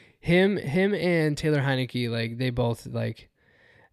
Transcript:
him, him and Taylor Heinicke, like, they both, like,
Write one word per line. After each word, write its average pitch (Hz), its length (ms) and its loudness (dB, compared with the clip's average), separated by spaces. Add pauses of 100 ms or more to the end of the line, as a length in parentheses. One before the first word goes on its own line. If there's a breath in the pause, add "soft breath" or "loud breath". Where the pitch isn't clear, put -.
(200 loud breath)
him, 185 380 4
him 185 360 0
and 160 420 2
Taylor 151 240 0
Heinicke, 127 500 -2
like, 117 280 -4
they 127 120 -2
both, 120 360 -2
like, 117 440 -6 (640 soft breath)